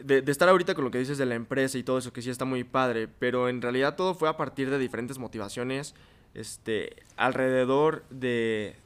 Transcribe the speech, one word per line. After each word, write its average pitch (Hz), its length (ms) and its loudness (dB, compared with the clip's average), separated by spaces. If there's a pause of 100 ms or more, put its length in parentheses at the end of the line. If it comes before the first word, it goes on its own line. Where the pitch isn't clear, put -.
de, 135 180 6
de 139 120 0
estar 175 160 6
ahorita 185 260 6
con 151 100 -2
lo 123 60 -2
que 123 80 -2
dices 131 180 -2
de 139 80 0
la 120 120 -2
empresa 131 420 -2
y 120 60 -6
todo 131 140 0
eso, 123 140 -6
que - 80 -12
sí 117 80 -8
está 127 160 -4
muy 127 200 -2
padre, 123 440 0
pero 123 400 0
en 123 140 -4
realidad 127 340 0
todo 185 180 0
fue 165 140 0
a 156 80 -2
partir 135 320 -4
de 139 100 0
diferentes 123 400 -4
motivaciones, 123 760 -6 (400)
este, - 680 -6 (120)
alrededor 131 920 2
de, 117 760 -2